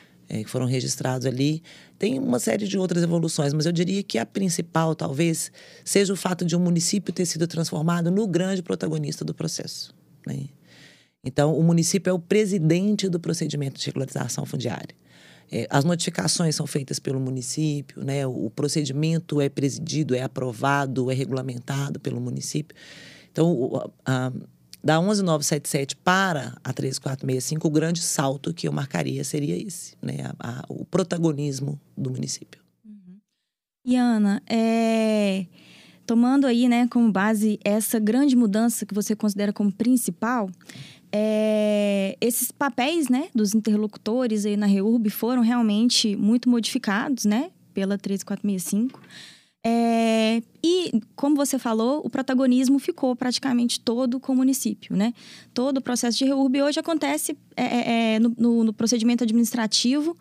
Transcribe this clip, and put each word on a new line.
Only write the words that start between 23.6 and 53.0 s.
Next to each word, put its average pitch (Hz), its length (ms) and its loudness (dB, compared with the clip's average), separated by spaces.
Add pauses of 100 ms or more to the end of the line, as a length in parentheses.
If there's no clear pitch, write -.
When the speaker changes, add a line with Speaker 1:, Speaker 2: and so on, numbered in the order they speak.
Speaker 1:
a, - 140 -6 (140)
a, 131 260 0 (520)
da 156 160 6
onze 202 240 2
nove 156 220 2
sete 147 240 -2
sete 139 260 -2
para 175 640 0
a - 120 -8
treze 135 260 -4
quatro 135 260 -6
meia 131 140 0
cinco, 156 300 -2
o - 20 2
grande 165 300 2
salto 139 520 -2
que 165 140 -6
eu 147 60 -2
marcaria 143 500 -4
seria 151 320 -4
esse, - 460 -10
né? - 280 -8 (100)
A, 120 200 -10
a, - 80 -12
o - 160 -10
protagonismo 147 960 -2 (160)
do 131 140 -6
município. - 500 -8 (260)
Speaker 2:
Uhum. 196 320 -20 (680)
E, 254 100 -2
Ana, 220 540 2
é... 220 960 2 (600)
tomando 254 400 4
aí, 240 220 4
né, 240 220 4
como 233 220 4
base 208 520 2
essa 214 340 0
grande 247 380 4
mudança 226 500 2
que - 80 -10
você 208 220 -2
considera 202 380 0
como 208 180 0
principal, 226 800 0 (640)
é... 214 1040 2
esses - 320 0
papéis, 277 560 0
né, 262 280 0
dos 214 180 2
interlocutores 214 920 0
aí 208 120 0
na 208 80 0
reurb 208 460 4
foram 240 320 0
realmente 226 720 2
muito 233 340 2
modificados, 233 760 0
né, 220 280 0 (220)
pela 196 240 -2
treze 196 280 -6
quatro 202 200 -6
meia 196 140 -2
cinco. 214 400 -2 (640)
É, 226 760 2 (200)
e, 339 380 2 (160)
como 285 220 2
você 277 200 0
falou, 240 460 0
o 240 60 -6
protagonismo 262 720 2
ficou 262 360 -2